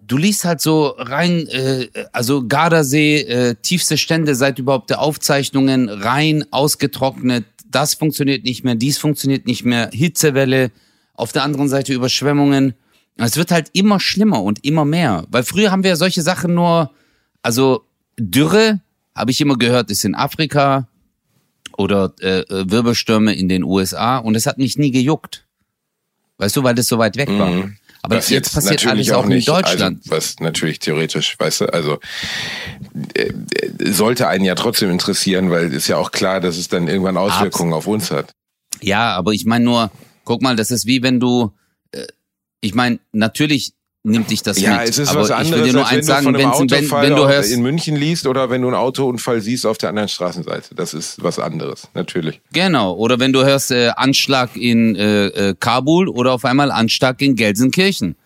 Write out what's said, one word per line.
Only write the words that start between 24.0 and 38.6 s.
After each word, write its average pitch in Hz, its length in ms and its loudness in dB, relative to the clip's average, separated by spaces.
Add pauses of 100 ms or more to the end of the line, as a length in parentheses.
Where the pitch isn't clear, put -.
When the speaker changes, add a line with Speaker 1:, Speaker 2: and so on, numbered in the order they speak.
Speaker 1:
und 113 180 -2
es 110 100 -2
hat 143 120 -4
mich 131 200 -2
nie 147 120 2
gejuckt. 131 540 -2 (960)
Weißt 101 180 -2
du, 143 80 2
weil 123 100 4
das 117 140 0
so 117 100 0
weit 110 180 0
weg 139 120 -4
war. 98 220 2
Speaker 2:
Mhm. 95 260 -4 (240)
Speaker 1:
Aber - 160 -2
Speaker 2:
Was 110 140 0
Speaker 1:
jetzt 135 160 0
Speaker 2:
jetzt - 80 -6
Speaker 1:
passiert 151 300 0
Speaker 2:
natürlich 110 280 0
Speaker 1:
alles - 0 -
auch 123 80 4
Speaker 2:
auch - 100 0
Speaker 1:
in 131 60 4
Speaker 2:
nicht, 120 120 0
Speaker 1:
Deutschland. 98 540 0
Speaker 2:
also - 80 -10
was - 300 -4
natürlich 80 400 -4
theoretisch, 78 580 -4
weißt - 220 -2
du, - 120 0
also, 76 280 -2 (1120)
äh, - 140 0
äh, - 640 -4
sollte 110 360 0
einen 95 160 0
ja 92 100 0
trotzdem 107 360 -2
interessieren, 92 600 0
weil 85 220 0
ist 73 160 -4
ja 90 80 0
auch 82 140 -2
klar, 95 300 -2
dass 87 160 -2
es 87 120 -8
dann 87 200 -2
irgendwann 95 280 0
Auswirkungen 90 560 0
Speaker 1:
Abs- 78 60 -2
Speaker 2:
auf 78 80 -6
uns 101 240 -2
hat. 71 220 -6 (480)